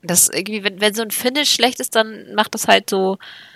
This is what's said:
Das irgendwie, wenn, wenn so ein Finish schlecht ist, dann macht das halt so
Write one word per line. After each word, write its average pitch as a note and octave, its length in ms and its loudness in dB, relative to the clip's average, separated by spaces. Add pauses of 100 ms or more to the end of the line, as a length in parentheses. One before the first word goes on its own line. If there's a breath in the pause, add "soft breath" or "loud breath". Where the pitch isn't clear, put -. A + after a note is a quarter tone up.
Das F3 260 2
irgendwie, G3 340 -4
wenn, G3 180 -2
wenn G#3 140 2
so A3+ 80 -2
ein G#3+ 80 -6
Finish C4+ 400 0
schlecht B3 280 2
ist, - 160 -6
dann A3 380 -2
macht G#3+ 220 0
das - 120 -4
halt G3 220 4
so F#3+ 300 0 (360 loud breath)